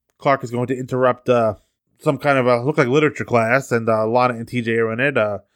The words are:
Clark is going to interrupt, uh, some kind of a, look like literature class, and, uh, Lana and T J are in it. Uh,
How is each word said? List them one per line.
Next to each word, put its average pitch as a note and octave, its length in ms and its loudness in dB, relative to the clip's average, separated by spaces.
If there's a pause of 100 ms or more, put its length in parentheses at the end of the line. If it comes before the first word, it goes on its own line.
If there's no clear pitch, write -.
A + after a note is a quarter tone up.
(180)
Clark C#3 240 0
is A#2+ 80 -8
going A#2+ 160 -2
to B2+ 100 -2
interrupt, B2+ 520 -2
uh, A2+ 260 2 (460)
some C#3+ 180 -2
kind C#3+ 180 2
of B2+ 100 2
a, A#2+ 160 2
look D3 140 -2
like C#3 120 2
literature C#3+ 360 0
class, A#2+ 460 0
and, A2+ 180 0
uh, A2 180 2
Lana B2 280 2
and A#2 140 -10
T B2 120 -4
J A#2 180 -4
are A2+ 140 -2
in A#2 80 -6
it. C3+ 160 -2
Uh, G#2 220 0 (180)